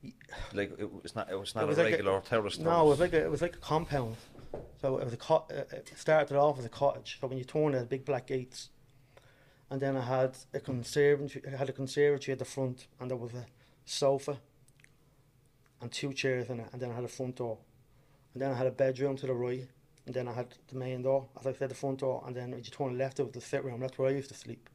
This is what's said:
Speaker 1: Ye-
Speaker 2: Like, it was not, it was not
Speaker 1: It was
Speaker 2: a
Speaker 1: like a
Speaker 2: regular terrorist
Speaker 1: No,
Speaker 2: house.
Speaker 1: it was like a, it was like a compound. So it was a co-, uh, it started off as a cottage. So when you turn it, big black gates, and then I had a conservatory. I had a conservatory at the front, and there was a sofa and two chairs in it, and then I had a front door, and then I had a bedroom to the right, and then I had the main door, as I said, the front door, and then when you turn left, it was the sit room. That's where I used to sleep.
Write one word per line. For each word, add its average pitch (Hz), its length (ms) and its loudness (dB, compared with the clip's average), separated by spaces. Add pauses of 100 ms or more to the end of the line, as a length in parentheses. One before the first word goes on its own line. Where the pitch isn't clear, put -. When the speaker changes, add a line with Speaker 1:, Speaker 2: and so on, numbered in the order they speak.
Speaker 1:
Ye- 131 140 -16 (400)
Speaker 2:
Like, 101 240 -2
it 101 240 -8
was - 140 -12
not, 110 140 -4
it 92 80 -4
was 98 160 -8
not 110 100 0
Speaker 1:
It - 20 0
was 147 120 2
Speaker 2:
a - 40 6
Speaker 1:
like 110 120 4
a - 20 2
Speaker 2:
regular 98 240 2
terrorist 107 400 0
Speaker 1:
No, 160 100 2
Speaker 2:
house. 170 140 8
Speaker 1:
it 151 40 10
was 143 120 6
like 175 120 4
a, 156 120 4
it 160 60 0
was 147 120 0
like 170 140 -4
a - 20 -16
compound. 143 580 -2 (640)
So 135 180 0
it - 60 -2
was 120 80 -4
a 120 60 -8
co-, - 320 2
uh, - 220 -4
it - 240 -14
started 151 400 4
off 143 220 6
as 123 60 -6
a 117 60 -6
cottage. - 500 0
So 139 60 -4
when 131 120 -4
you 127 60 -6
turn 151 300 2
it, 123 140 0
big 131 160 -4
black 131 240 -2
gates, 127 420 -6 (1000)
and 135 120 -4
then 135 160 0
I 131 40 0
had 127 360 2 (180)
a 135 60 -2
conservatory. 139 920 2
I 135 40 -8
had 135 120 -2
a 131 40 -4
conservatory 135 600 2
at 127 60 -2
the 135 80 -4
front, 127 400 -4 (120)
and 127 120 -6
there 131 80 -2
was 117 160 -8
a 123 120 -10 (380)
sofa 139 560 0 (1400)
and 120 120 -10
two 139 220 -4
chairs 127 340 0
in 123 120 -4
it, 113 120 -10
and 123 80 -8
then 123 100 -4
I 117 40 -6
had 123 100 -4
a 117 40 -6
front 127 280 -6
door, 117 220 -4 (760)
and 123 100 -6
then 135 100 0
I - 20 0
had 127 120 2
a 127 60 4
bedroom 135 460 2
to 143 80 -6
the 131 80 2
right, 123 340 -2 (380)
and 127 80 -10
then 123 120 -2
I 120 60 -6
had 120 220 -6 (140)
the 127 80 -10
main 127 260 -4
door, 135 260 2 (100)
as - 80 -4
I 131 60 0
said, 135 180 -2
the 131 40 -6
front 135 260 -2
door, 127 260 -2
and 127 80 -8
then 123 160 -6
when 123 100 -8
you 120 100 -16
turn 127 280 -2
left, 135 220 -2
it 139 40 4
was 117 80 -8
the 123 80 -10
sit - 240 -4
room. 120 160 -6
That's 127 180 -6
where 131 100 4
I 135 40 4
used 139 180 -2
to 113 40 -16
sleep. - 400 -14